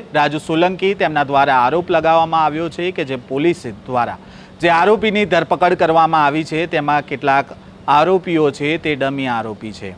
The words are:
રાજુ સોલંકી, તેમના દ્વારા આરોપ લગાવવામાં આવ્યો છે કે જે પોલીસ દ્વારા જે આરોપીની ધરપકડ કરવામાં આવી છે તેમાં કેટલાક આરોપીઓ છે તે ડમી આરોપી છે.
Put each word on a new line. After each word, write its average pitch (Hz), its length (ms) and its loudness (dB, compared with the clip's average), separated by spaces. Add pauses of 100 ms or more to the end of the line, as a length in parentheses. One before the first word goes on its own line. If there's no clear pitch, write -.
(140)
રાજુ 147 240 0
સોલંકી, 180 560 0
તેમના 160 300 0
દ્વારા 139 320 2
આરોપ 156 360 2
લગાવવામાં 165 540 2
આવ્યો 156 240 -4
છે 175 220 -6
કે 185 120 -6
જે 135 120 -6
પોલીસ 143 480 -2 (220)
દ્વારા 117 320 -2 (440)
જે 170 80 4
આરોપીની 202 560 2
ધરપકડ 175 480 2
કરવામાં 160 520 2
આવી 151 180 0
છે 160 220 -4
તેમાં 147 360 -2
કેટલાક 139 440 -2 (420)
આરોપીઓ 160 640 2
છે 147 260 -4
તે 156 180 -2
ડમી 135 320 -4
આરોપી 110 440 -6
છે. 98 260 -12